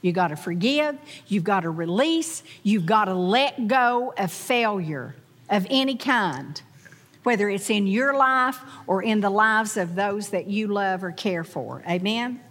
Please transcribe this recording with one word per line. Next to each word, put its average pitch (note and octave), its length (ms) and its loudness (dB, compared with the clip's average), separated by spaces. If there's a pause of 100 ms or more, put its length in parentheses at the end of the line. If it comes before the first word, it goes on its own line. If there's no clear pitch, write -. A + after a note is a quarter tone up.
You F3+ 120 2
gotta E3 240 0
forgive, C#4 600 0 (300)
you've F#3+ 160 0
gotta F#3 260 2
release, G#3+ 720 0 (220)
you've G3+ 220 2
gotta G#3 280 2
let G#3+ 540 2
go B3 500 2
of F#3 140 -2
failure F#3+ 800 -2 (360)
of G3+ 200 0
any C4+ 280 0
kind, F3+ 640 -2 (640)
whether G#3 260 2
it's G3 200 -4
in G#3 160 2
your B3 280 2
life C4 440 2 (300)
or F#3+ 160 0
in A3 160 2
the G3+ 100 2
lives G#3+ 460 2
of F3 180 -2
those G3+ 360 -4
that F#3 180 -4
you G#3 200 -2
love G3 360 -2
or F3+ 80 -6
care F3 320 -4
for. B2+ 440 -10
Amen? A3 520 -2 (120)